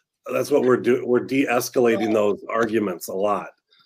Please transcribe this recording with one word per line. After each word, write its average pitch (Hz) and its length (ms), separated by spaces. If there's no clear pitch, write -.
that's 131 200
what 135 120
we're 123 140
do-, 120 280
we're 120 160
de-escalating 120 920
those 104 340
arguments 107 600
a 92 60
lot, 95 360